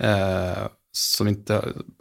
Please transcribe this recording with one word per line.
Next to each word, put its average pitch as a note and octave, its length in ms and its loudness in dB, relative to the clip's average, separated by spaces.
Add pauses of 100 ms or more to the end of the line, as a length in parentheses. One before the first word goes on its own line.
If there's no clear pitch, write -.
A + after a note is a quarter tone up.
eh, F#2+ 680 0 (260)
som - 360 0
inte G#2 440 0 (280)